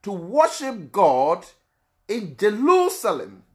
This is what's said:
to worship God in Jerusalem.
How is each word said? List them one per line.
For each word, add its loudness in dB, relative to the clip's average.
to -8
worship -2
God 2
in -8
Jerusalem. 0